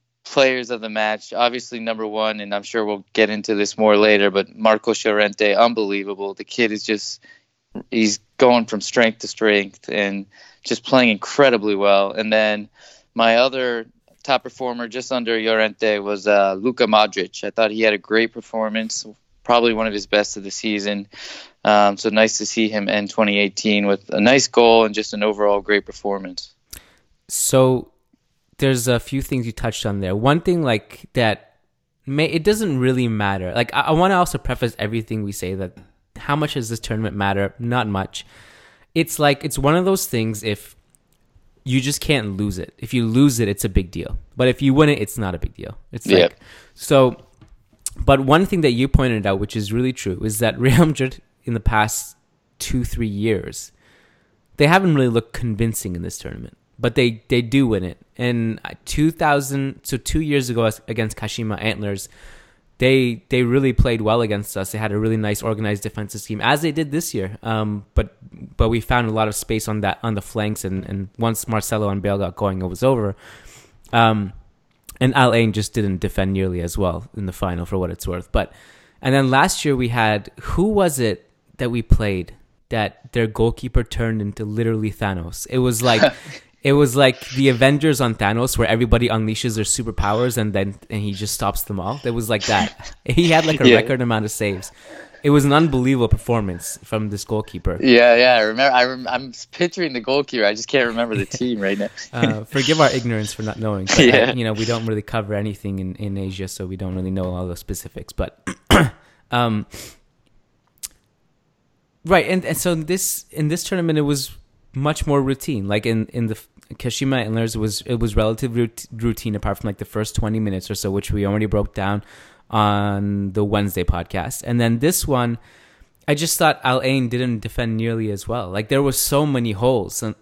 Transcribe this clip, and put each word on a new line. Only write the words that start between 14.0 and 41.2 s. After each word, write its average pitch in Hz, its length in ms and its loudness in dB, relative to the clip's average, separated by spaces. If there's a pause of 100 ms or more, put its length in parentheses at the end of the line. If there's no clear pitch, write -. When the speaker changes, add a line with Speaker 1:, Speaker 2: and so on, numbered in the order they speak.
Speaker 1:
top 131 200 0
performer 120 460 -8
just 123 240 -10
under 117 280 -2
Llorente 110 600 0
was, 101 260 -6
uh, 101 280 4
Luka 120 320 0
Modric. 104 580 0
I 101 60 -6
thought 110 200 0
he 110 120 -4
had 110 120 4
a 101 40 -2
great 110 340 0
performance, 110 760 -6 (380)
probably 120 280 4
one 110 140 -2
of 110 60 -4
his 101 160 -6
best 104 280 2
of 101 60 -12
the 98 80 -12
season. 104 560 -4 (580)
Um, 104 320 6
so - 120 -4
nice 110 300 2
to 104 80 -6
see 110 220 0
him 104 200 -2
end 104 220 -2
twenty 104 280 0
eighteen 101 480 0
with 101 240 -2
a - 100 0
nice 123 280 4
goal 113 360 6
and 104 120 -2
just 107 180 -6
an 104 80 -4
overall 104 380 0
great 101 260 0
performance. 95 640 -10 (760)
Speaker 2:
So 131 640 2 (640)
there's 131 300 2
a 120 100 2
few 135 240 -4
things 127 240 -4
you 113 60 -6
touched - 340 -6
on 101 140 -4
there. 95 160 -2
One 135 240 2
thing, 175 240 0
like, - 480 -4
that 110 460 -2 (460)
may, 143 200 -2
it 160 180 -2
doesn't 202 380 0
really 127 260 2
matter. 98 480 -2
Like, 117 180 -2
I, 139 100 0
I 160 100 0
wanna 185 240 4
also 175 220 0
preface 123 380 -4
everything 110 460 -4
we 101 80 -6
say 92 240 -6
that 95 240 -8 (380)
how - 180 -4
much 151 200 -2
does 120 140 -4
this 113 120 -6
tournament 110 340 -4
matter? 98 460 -2
Not 120 260 -2
much. 98 400 -4 (640)
It's 160 280 -2
like, 143 240 2
it's 151 120 -6
one 139 200 4
of 180 80 2
those 190 220 0
things, 110 360 -2
if 107 320 -6 (920)